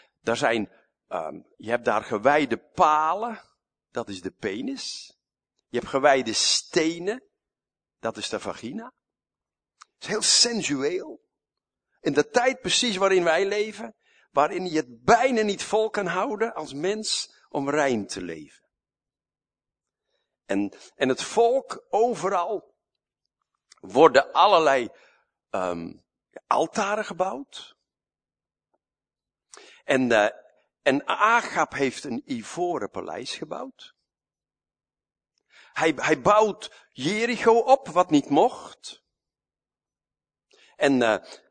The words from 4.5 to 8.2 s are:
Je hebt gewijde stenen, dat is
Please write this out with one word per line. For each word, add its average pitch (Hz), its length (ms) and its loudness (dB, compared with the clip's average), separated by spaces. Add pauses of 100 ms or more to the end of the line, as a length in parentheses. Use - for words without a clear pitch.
Je 120 100 -6
hebt 117 120 -6
gewijde 135 440 4
stenen, 170 880 -2 (760)
dat 113 180 -6
is 107 120 -8